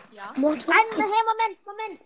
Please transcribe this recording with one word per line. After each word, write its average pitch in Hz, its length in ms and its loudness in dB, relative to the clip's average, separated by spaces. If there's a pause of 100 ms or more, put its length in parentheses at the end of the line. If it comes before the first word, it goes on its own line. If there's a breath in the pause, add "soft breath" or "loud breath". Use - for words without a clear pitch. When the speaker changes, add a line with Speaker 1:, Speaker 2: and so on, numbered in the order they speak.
(120)
Speaker 1:
wir - 60 -20
Speaker 2:
Ja. 202 200 -14
Speaker 3:
Mortis? 285 320 0
Speaker 1:
Ein, 330 60 4 (200)
hey, 427 100 0 (220)
Moment, 440 380 -2
Moment, 415 400 -10